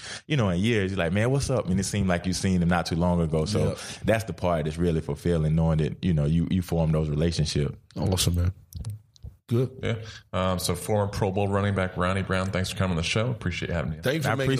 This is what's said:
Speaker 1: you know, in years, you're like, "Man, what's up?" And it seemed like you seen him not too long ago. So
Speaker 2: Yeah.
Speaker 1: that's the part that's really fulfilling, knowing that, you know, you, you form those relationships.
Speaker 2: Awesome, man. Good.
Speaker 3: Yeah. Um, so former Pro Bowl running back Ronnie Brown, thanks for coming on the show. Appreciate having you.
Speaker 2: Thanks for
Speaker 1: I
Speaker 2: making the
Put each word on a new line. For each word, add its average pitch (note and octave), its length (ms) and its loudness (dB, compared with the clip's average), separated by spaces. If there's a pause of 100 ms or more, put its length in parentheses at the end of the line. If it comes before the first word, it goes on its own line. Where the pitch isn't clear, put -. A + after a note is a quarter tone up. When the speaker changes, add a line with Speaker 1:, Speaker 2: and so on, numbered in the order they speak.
(260)
Speaker 1:
you D3+ 100 0
know, A2 140 2
in F2 100 0
years, G2+ 320 2
you're F#2+ 60 -2
like, E2 140 0
"Man, A2 180 2
what's C#3 200 0
up?" B2 180 0
And F#2 120 2
it F#2+ 40 -2
seemed G2 240 0
like F2 180 2
you F#2 60 0
seen F2+ 300 2
him E2 60 2
not F2 180 2
too F2 100 -2
long F2 240 2
ago. D#2 240 2
So G2+ 260 0
Speaker 2:
Yeah. - 40 -4 (300)
Speaker 1:
that's G#2+ 200 2
the F#2 80 -6
part E2+ 320 0
that's D#2 140 -4
really E2+ 240 2
fulfilling, D#2 540 0
knowing E2 220 4
that, - 240 -2
you F2+ 120 2
know, D2 120 2
you, E2 240 2
you F#2 120 2
form E2 300 0
those D#2 180 2
relationships. D2 640 0 (200)
Speaker 2:
Awesome, F#2 400 0
man. F2 160 2 (960)
Good. A#2+ 220 0 (120)
Speaker 3:
Yeah. G#2 120 -2 (380)
Um, F#2 260 0
so F2+ 160 -2
former G#2 360 0
Pro G#2 220 0
Bowl G2+ 160 0
running G2+ 260 2
back F#2 220 0
Ronnie F#2 260 0
Brown, F#2+ 280 -2
thanks F#2 200 -2
for - 60 -8
coming F#2 160 2
on E2 60 0
the E2 40 0
show. A2+ 280 0
Appreciate F#2 400 -4
having D#2+ 240 -2
you. D2+ 80 -10
Speaker 2:
Thanks D3+ 240 -2
for G#2+ 60 2
Speaker 1:
I - 20 2
Speaker 2:
making C3+ 160 0
the - 100 4